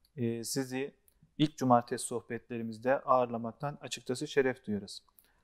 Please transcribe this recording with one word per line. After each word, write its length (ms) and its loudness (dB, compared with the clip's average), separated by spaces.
e, 260 0
sizi 520 -4
ilk 200 2
cumartesi 480 4
sohbetlerimizde 960 -4
ağırlamaktan 840 0
açıkçası 460 -6
şeref 400 2
duyuyoruz. 360 -4